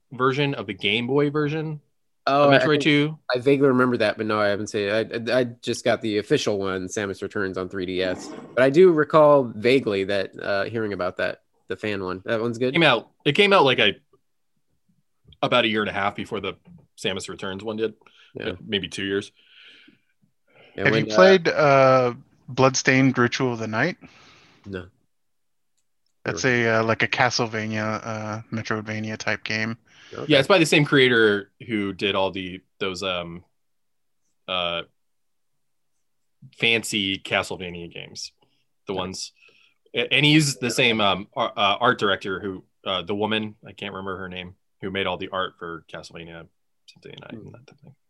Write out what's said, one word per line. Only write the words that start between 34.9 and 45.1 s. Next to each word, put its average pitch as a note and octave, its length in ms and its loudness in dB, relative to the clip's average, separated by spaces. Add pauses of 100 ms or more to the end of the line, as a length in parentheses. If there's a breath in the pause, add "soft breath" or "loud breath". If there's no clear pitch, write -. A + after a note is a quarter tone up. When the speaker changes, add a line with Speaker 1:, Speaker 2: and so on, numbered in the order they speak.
Speaker 1:
fancy G#2+ 600 0
Castlevania F2 760 -6
games. - 400 -16 (540)
The G2 80 -8
Speaker 2:
Yeah. F#2+ 60 -6
Speaker 1:
ones, F#2 320 -10 (600 soft breath)
a-, A#2+ 180 -2
and C3+ 120 4
he's D3 320 4
the B2 100 -6
Speaker 2:
Yeah. A#2 60 -4
Speaker 1:
same, A#2 280 2
um, G2 340 0
ar-, A#2 220 -4
uh, G2+ 240 2
art B2 180 2
director F#2+ 420 -2
who, F#2+ 240 -10 (200)
uh, F#2 180 -4
the F#2+ 120 -8
woman, G#2+ 500 -4
I G#2 80 -18
can't G2+ 220 -12
remember F#2+ 240 -10
her F#2+ 100 -12
name, F2+ 280 -14 (240)
who G2 100 -8
made F#2+ 160 -4
all F2+ 100 -4